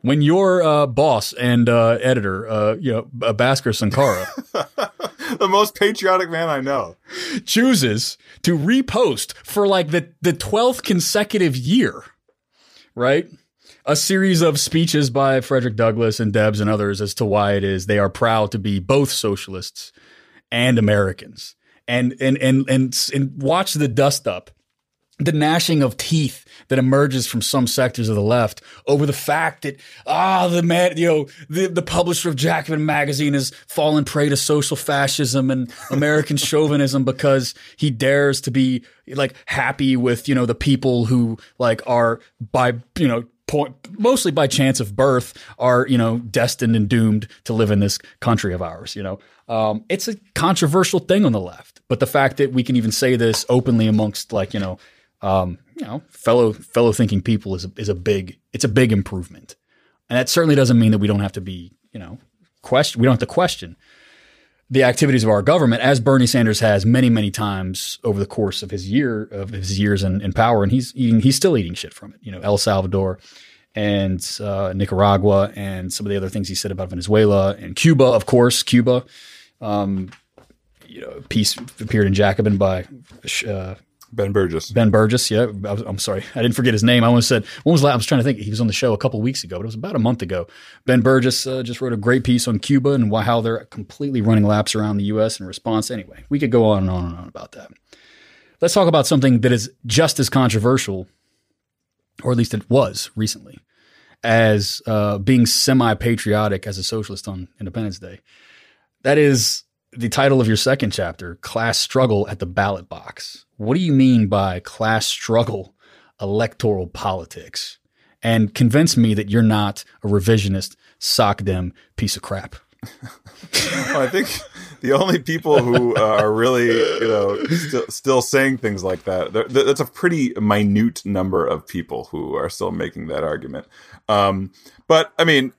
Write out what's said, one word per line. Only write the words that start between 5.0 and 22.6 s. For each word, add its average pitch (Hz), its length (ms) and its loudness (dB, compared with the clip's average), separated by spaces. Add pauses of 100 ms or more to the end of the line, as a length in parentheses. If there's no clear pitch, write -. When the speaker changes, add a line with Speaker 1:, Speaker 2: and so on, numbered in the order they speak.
Speaker 2:
The 196 100 0
most 202 260 2
patriotic 190 560 0
man 165 180 -4
I 143 120 -2
know. 131 360 -4 (500)
Speaker 1:
chooses 156 720 0 (240)
to 175 140 2
repost 214 840 0
for, - 280 -2
like, 185 240 2
the, 170 200 -2 (100)
the 175 120 0
twelfth 240 500 -2
consecutive 185 760 0
year, 151 480 0 (920)
right? 139 340 0 (580)
A 147 100 2
series 190 460 2
of 147 180 2
speeches 156 500 0
by 135 300 2
Frederick 120 360 -2
Douglass 113 440 0
and 107 120 0
Debs 107 280 2
and 104 100 0
others 104 300 -2
as 101 140 -4
to 120 100 -2
why 101 300 2
it 98 100 0
is 95 220 -2
they 104 120 0
are 98 120 2
proud 110 420 0
to 113 60 -4
be 101 200 -2
both 131 320 -2
socialists - 840 -8 (580)
and 120 280 2
Americans. 101 800 -2 (320)
And, 123 320 0
and, 131 180 2
and, 131 300 2